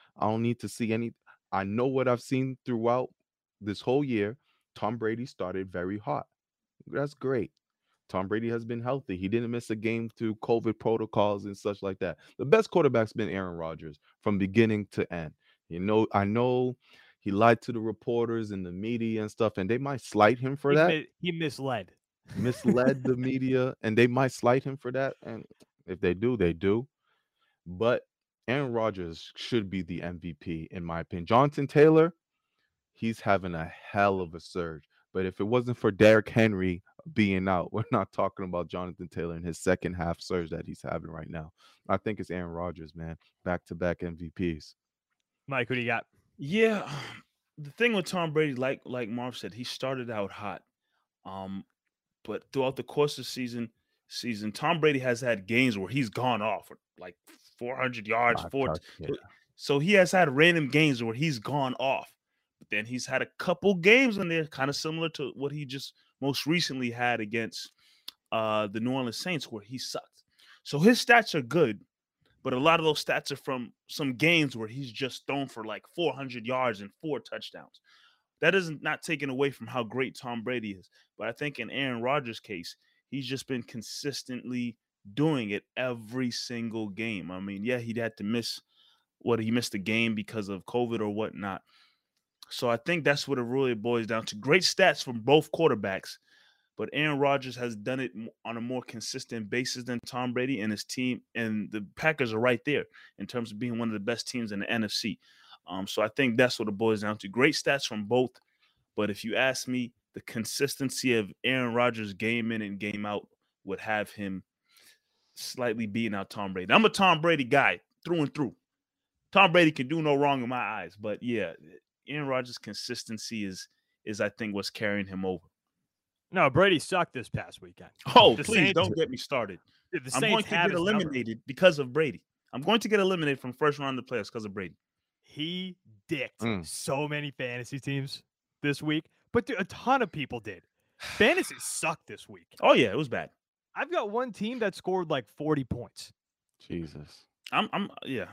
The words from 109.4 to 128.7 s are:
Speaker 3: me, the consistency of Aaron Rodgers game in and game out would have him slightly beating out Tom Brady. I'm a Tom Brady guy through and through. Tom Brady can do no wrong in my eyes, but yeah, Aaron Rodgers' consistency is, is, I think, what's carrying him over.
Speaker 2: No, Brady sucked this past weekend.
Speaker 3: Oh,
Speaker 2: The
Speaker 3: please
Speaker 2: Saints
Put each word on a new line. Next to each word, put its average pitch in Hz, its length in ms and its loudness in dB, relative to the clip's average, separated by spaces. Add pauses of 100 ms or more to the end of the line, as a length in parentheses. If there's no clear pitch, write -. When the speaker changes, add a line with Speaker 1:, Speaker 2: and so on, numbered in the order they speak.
Speaker 3:
me, 127 240 -4 (200)
the - 100 -12
consistency 127 920 -2
of 101 160 -2 (100)
Aaron 123 320 0
Rodgers 113 380 0
game 113 400 -2
in 110 100 -4
and 101 160 -8
game 104 280 -6
out 104 200 -6 (380)
would 92 160 -6
have 107 300 -2
him 95 340 -8 (920)
slightly 117 520 -4
beating 107 280 -2
out 98 160 -8
Tom 101 220 -8
Brady. 92 200 -2
I'm 214 120 4
a 202 60 6
Tom 180 300 4
Brady 160 240 4
guy 117 360 4 (240)
through 165 160 0
and 139 140 -2
through. 131 200 -2 (800)
Tom 190 180 6
Brady 165 220 8
can 131 160 -4
do 160 140 -2
no 147 120 4
wrong 139 280 4
in 117 60 -4
my 123 120 -4
eyes, 101 400 -6
but 104 200 -6
yeah, 110 340 -2 (520)
Aaron 143 220 -6
Rodgers' 127 300 -4
consistency 110 840 -8
is, 92 220 -10 (380)
is, 107 160 -8
I 104 80 2
think, 104 260 -6
what's 98 160 -4
carrying 101 360 -2
him 95 180 -6
over. 92 220 -4 (840)
Speaker 2:
No, 165 200 4
Brady 175 280 6
sucked 180 360 -2
this 117 160 -10
past - 320 -10
weekend. 87 280 -20 (240)
Speaker 3:
Oh, 220 220 12
Speaker 2:
The 147 80 -4
Speaker 3:
please 220 140 2
Speaker 2:
Saints 185 160 4